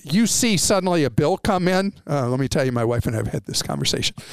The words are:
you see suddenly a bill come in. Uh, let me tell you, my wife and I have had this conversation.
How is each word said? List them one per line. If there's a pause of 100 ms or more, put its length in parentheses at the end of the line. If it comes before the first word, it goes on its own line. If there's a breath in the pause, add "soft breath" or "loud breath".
you
see
suddenly
a
bill
come
in. (160)
Uh,
let
me
tell
you,
my
wife
and
I
have
had
this
conversation. (160 loud breath)